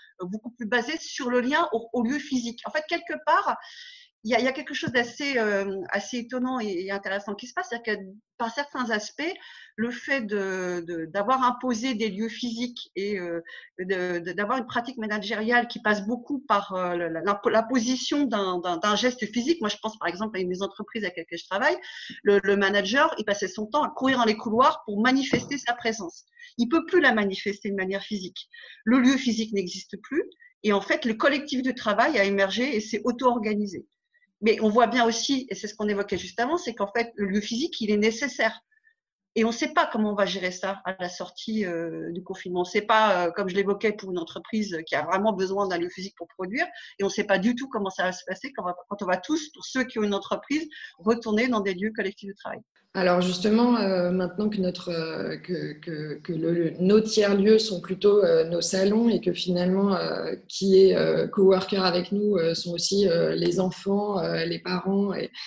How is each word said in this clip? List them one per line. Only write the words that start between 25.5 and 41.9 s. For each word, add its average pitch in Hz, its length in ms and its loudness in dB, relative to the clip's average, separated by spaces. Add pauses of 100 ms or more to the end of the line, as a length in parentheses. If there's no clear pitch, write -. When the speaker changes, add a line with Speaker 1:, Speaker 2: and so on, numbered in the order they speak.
Speaker 1:
sa 240 140 -2
présence. 220 540 -6 (320)
Il 240 100 0
peut 330 180 2
plus 359 140 4
la 269 120 6
manifester 202 580 -2
de 196 40 -2
manière 190 300 -2
physique. 185 440 -8 (360)
Le 247 140 6
lieu 262 180 4
physique 220 360 -2
n'existe 190 480 -6
plus. 320 220 -2 (400)
Et 208 100 2
en 196 80 2
fait, 302 260 0
le 220 80 0
collectif 277 480 0
de 254 100 -2
travail 226 480 2
a 196 40 4
émergé 202 520 2
et 220 40 0
s'est 214 220 -4
auto-organisé. 214 840 0 (600)
Mais 214 160 4
on 214 80 4
voit 226 200 6
bien 240 180 4
aussi, 254 440 0
et 240 40 -8
c'est 214 140 -8
ce - 80 -14
qu'on 208 100 -2
évoquait 202 320 0
juste - 220 -6
avant, 285 160 0
c'est 254 180 -6
qu'en 202 180 -4
fait, 233 220 -2
le 208 120 -2
lieu 196 140 0
physique, 233 400 -4
il 214 120 0
est 214 40 4
nécessaire. 226 640 0 (760)
Et 220 80 4
on 233 60 2
ne - 20 -2
sait - 200 -4
pas - 180 2
comment 214 200 0
on 202 60 -4
va 202 100 2
gérer 185 240 -4
ça 190 340 -6
à 190 140 -6
la 180 100 -6
sortie, 208 560 -6
euh, 165 460 -4